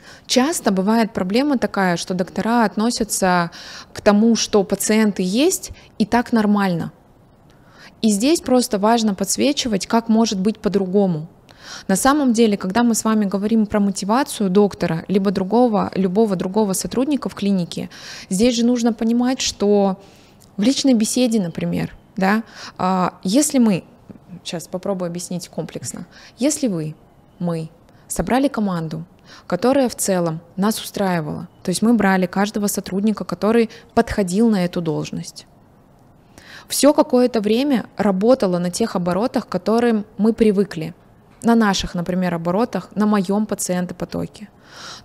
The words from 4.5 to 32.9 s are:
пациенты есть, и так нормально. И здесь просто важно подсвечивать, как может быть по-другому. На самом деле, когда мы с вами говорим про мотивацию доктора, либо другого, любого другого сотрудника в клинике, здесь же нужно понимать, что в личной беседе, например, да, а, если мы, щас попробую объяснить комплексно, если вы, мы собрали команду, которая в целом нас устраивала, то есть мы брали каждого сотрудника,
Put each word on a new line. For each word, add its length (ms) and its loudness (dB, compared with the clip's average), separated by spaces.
пациенты 600 0
есть, 480 0
и 60 2
так 280 -2
нормально. 580 0
И 100 2
здесь 300 2
просто 380 2
важно 360 2
подсвечивать, 720 -2
как 220 0
может 300 2
быть 200 -2
по-другому. 680 0
На 80 2
самом 380 4
деле, 240 4
когда 260 0
мы 120 4
с 80 -4
вами 220 2
говорим 400 0
про 140 -2
мотивацию 680 0
доктора, 580 2
либо 240 0
другого, 640 0
любого 400 2
другого 380 0
сотрудника 560 -2
в 60 -12
клинике, 540 -2
здесь 260 2
же 100 0
нужно 280 2
понимать, 480 0
что 560 0
в 60 -2
личной 300 2
беседе, 480 2
например, 540 -4
да, 260 2
а, 460 0
если 360 2
мы, 240 2
щас 220 -10
попробую 420 -6
объяснить 400 -8
комплексно, 580 -10
если 300 0
вы, 280 -4
мы 300 -4
собрали 400 0
команду, 580 -4
которая 420 0
в 60 -8
целом 460 -2
нас 220 0
устраивала, 680 -4
то 80 -2
есть 100 -2
мы 140 4
брали 320 2
каждого 400 -2
сотрудника, 580 -2